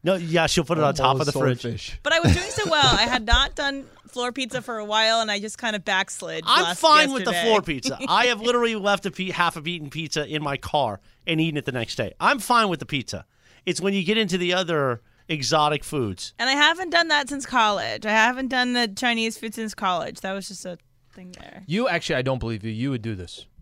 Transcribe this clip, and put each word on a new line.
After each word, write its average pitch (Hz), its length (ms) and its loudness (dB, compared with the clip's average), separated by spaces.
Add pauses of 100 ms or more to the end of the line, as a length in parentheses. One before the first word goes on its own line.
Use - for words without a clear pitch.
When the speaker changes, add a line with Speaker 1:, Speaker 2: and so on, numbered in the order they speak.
Speaker 1:
No, 180 120 2
yeah, 165 320 0
she'll 156 160 2
put 175 140 0
it 151 60 2
on 139 120 2
Speaker 2:
Whole 135 200 4
Speaker 1:
top 131 40 0
of 147 60 0
the 143 80 0
fridge. 135 280 0
Speaker 2:
swordfish. - 420 -8
Speaker 3:
But 302 100 2
I 330 80 4
was - 120 6
doing 392 160 0
so 415 200 -2
well. 277 260 4
I 202 80 2
had 240 220 -2
not 247 300 2
done 277 300 -4 (220)
floor 247 240 -4
pizza 254 300 -6
for 233 160 -8
a 214 80 -8
while, 220 340 2
and 220 100 0
I 202 100 -2
just 214 180 -10
kind 220 180 -4
of 190 80 -6
backslid 185 640 -4
Speaker 1:
I'm 320 160 6
Speaker 3:
last 180 160 -2
Speaker 1:
fine 302 320 8
with 262 140 -2
the 233 60 0
Speaker 3:
yesterday. 175 180 2
Speaker 1:
floor 214 120 6
pizza. 160 420 -4
Speaker 3:
<laughs> 269 40 -6
Speaker 1:
I 220 200 4
have 233 120 0
literally 233 360 2
left 202 300 0
a 180 60 -4
pe-, 185 200 -8
half-of-eaten 165 580 -2
pizza 151 360 -4
in 151 160 -4
my 143 140 -4
car 120 460 -2 (240)
and 160 160 0
eaten 160 160 0
it 135 80 -4
the 113 80 -4
next 117 220 -4
day. 107 260 -4
I'm 247 180 2
fine 226 300 4
with 165 100 -2
the 135 60 -10
pizza. 117 400 -6 (400)
It's 175 160 -2
when 196 120 0
you 196 100 0
get 208 140 2
into 190 200 0
the 180 160 0
other 156 480 0 (260)
exotic 151 560 2
foods. 113 560 -4
Speaker 3:
And 247 100 0
I 269 40 2
haven't 320 380 2
done 339 180 2
that 294 180 2
since 277 180 -8
college. 208 600 0
I 208 60 0
haven't 247 360 2
done 247 260 0
the 240 140 2
Chinese 226 500 -2
food 226 180 -8
since 220 180 -6
college. - 480 -2
That 190 100 -6
was 196 160 -8
just - 180 -14
a 175 120 -12 (340)
thing 185 260 -20
there. - 300 -20
Speaker 2:
You 220 220 0
actually, 175 260 0
I 127 60 0
don't 131 180 -2
believe 113 240 -6
you. 113 80 -4
You 120 200 -2
would 123 100 -4
do 113 140 -6
this. - 300 -14 (160)